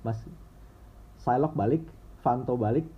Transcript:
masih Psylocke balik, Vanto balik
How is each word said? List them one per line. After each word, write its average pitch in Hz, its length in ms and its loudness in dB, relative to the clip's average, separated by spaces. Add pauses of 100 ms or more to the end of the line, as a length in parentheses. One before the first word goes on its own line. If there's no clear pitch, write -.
masih 113 260 -6 (920)
Psylocke 135 320 2
balik, 135 280 2 (380)
Vanto 123 380 2
balik 120 260 2 (120)